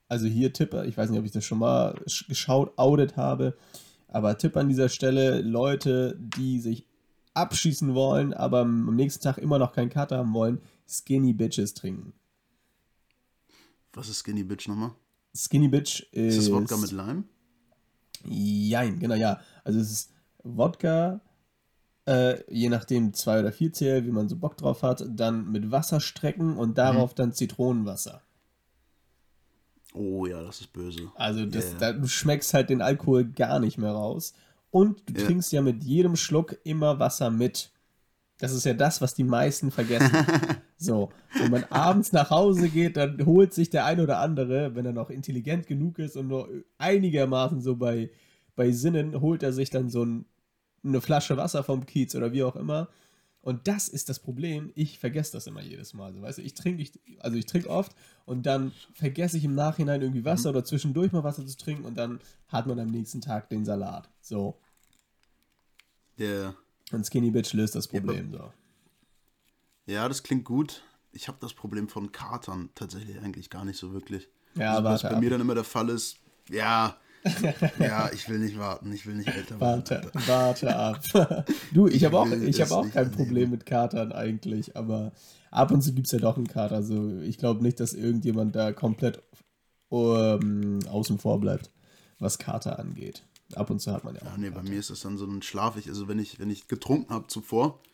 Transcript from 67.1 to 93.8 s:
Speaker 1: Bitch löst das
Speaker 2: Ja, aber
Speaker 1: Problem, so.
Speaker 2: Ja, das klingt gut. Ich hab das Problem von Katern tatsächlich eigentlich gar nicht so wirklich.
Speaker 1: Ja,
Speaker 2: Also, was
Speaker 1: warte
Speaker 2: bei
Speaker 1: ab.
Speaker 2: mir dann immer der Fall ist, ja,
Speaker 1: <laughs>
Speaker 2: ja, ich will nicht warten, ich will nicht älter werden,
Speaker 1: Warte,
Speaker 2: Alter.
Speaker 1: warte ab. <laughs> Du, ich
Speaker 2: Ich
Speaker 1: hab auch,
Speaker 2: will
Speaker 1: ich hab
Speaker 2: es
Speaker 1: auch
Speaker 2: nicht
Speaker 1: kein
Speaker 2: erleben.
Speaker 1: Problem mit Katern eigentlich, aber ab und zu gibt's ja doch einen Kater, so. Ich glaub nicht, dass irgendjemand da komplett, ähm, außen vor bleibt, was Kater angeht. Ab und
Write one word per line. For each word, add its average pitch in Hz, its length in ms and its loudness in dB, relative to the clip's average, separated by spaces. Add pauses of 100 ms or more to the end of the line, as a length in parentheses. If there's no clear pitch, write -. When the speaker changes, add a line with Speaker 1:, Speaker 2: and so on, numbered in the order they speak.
Speaker 1:
Bitch 113 240 0
löst 107 200 0
das 110 160 -8
Speaker 2:
Ja, 98 100 -4
aber 98 120 -4
Speaker 1:
Problem, 95 200 -8
so. - 200 -16 (1400)
Speaker 2:
Ja, 107 200 -2
das 135 160 -8
klingt 127 200 -2
gut. 143 380 -4 (300)
Ich - 160 -16
hab 110 100 -14
das 113 160 -12
Problem 104 340 -8
von 101 220 -10
Katern 92 640 -12
tatsächlich 101 460 -14
eigentlich 98 300 -12
gar 95 140 -12
nicht 98 140 -8
so 92 140 -12
wirklich. 95 360 -10 (280)
Speaker 1:
Ja, 110 160 0
Speaker 2:
Also, 110 100 2
was 110 220 2
Speaker 1:
warte - 60 -2
Speaker 2:
bei - 80 -2
Speaker 1:
ab. - 40 2
Speaker 2:
mir 120 80 2
dann 123 100 0
immer 123 140 0
der 113 80 0
Fall 113 280 -4
ist, 117 260 -6 (340)
ja, 110 460 0 (260)
Speaker 1:
<laughs> 165 560 0
Speaker 2:
ja, 110 340 2
ich - 160 -10
will 110 120 -2
nicht 104 180 -4
warten, 101 340 -6
ich 104 140 -10
will 104 80 -8
nicht 104 140 -6
älter 107 320 -6
werden, - 0 -
Speaker 1:
Warte, 120 420 0
Speaker 2:
Alter. - 240 -8
Speaker 1:
warte 127 500 2
ab. 143 720 2 (120)
<laughs> - 140 -16
Du, 196 140 10
ich 160 80 6
Speaker 2:
Ich 139 100 6
Speaker 1:
hab 156 100 6
auch, 196 140 6
Speaker 2:
will 131 200 0
Speaker 1:
ich 143 120 4
hab 151 60 4
Speaker 2:
es 151 60 0
Speaker 1:
auch 180 100 4
Speaker 2:
nicht - 120 -4
Speaker 1:
kein 131 100 4
Speaker 2:
erleben. 127 200 -4
Speaker 1:
Problem 123 260 2
mit 120 140 -4
Katern 117 460 0
eigentlich, 110 640 -6
aber 110 360 -4 (400)
ab 113 180 4
und 139 120 6
zu 135 120 0
gibt's 127 160 0
ja 123 80 2
doch 113 180 2
einen 120 120 -2
Kater, 107 340 -2
so. 104 380 -4
Ich 92 180 -6
glaub 117 240 0
nicht, 120 160 2
dass 120 160 -2
irgendjemand 110 600 0
da 107 160 0
komplett, 113 500 -2 (680)
ähm, 107 960 2
außen 104 320 0
vor 107 200 2
bleibt, 98 300 -2 (480)
was 95 200 -4
Kater - 420 -6
angeht. - 420 -12 (320)
Ab - 160 -4
und 104 100 -2